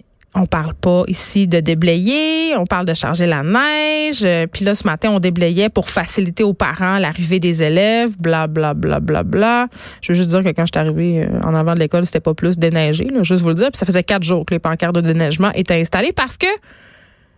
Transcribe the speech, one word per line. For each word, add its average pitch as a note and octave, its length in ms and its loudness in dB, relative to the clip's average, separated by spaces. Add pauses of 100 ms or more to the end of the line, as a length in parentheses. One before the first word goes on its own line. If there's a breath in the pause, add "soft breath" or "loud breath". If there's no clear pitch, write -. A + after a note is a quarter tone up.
(360)
On F#3 100 2
parle D#3+ 300 -4
pas F3+ 320 2
ici G3 400 0
de F3 120 2
déblayer, G#3+ 960 0
on F3+ 120 0
parle F#3 180 -2
de E3 80 0
charger E3 320 -2
la D#3 160 0
neige. D4+ 800 0
Euh, E3+ 220 2
puis - 180 -6
là, G3+ 120 2
ce - 100 -4
matin, F3 240 0
on G3+ 100 2
déblayait F3 500 2
pour G3 200 -2
faciliter F3+ 540 -2
aux G3+ 100 2
parents F#3 460 0
l'arrivée F3 400 0
des E3 240 0
élèves, G#3 560 2
bla, D#3+ 260 0
bla, D#3 300 -2
bla, D3+ 240 0
bla, D3+ 240 0
bla. A#3+ 440 2 (340 loud breath)
Je - 100 -2
veux F3 40 2
juste F3 140 2
dire F#3 140 2
que F#3 60 0
quand E3 180 0
je - 100 -6
suis - 20 0
arrivée, D#3+ 440 0
euh, - 200 -2
en D#3+ 120 0
avant D#3+ 180 2
de E3+ 60 0
l'école, F3 260 0
c'était E3 140 0
pas D#3+ 160 0
plus F3 240 0
déneigé, D#3+ 460 0
là, C4 180 0
juste F3+ 180 2
vous E3+ 80 0
le E3 60 2
dire. A#3+ 160 0
Puis - 80 -4
ça F3+ 80 -4
faisait F3+ 160 2
quatre G3 200 -2
jours D#3+ 220 0
que - 80 -4
les E3+ 60 0
pancartes E3 360 -2
de E3+ 60 2
déneigement E3 520 0
étaient F3+ 280 0
installées G3+ 320 -2
parce C4 240 -4
que, F4+ 100 0 (920 soft breath)